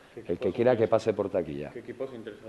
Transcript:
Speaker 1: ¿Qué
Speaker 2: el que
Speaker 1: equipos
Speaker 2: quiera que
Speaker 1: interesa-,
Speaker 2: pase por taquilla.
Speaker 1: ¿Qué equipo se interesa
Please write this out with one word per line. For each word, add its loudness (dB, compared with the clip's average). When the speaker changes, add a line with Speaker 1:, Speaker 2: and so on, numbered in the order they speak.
Speaker 1:
¿Qué -14
Speaker 2:
el -14
que -2
Speaker 1:
equipos -2
Speaker 2:
quiera 4
que 4
Speaker 1:
interesa-, 4
Speaker 2:
pase 4
por 0
taquilla. -2
Speaker 1:
¿Qué -12
equipo -10
se -10
interesa -14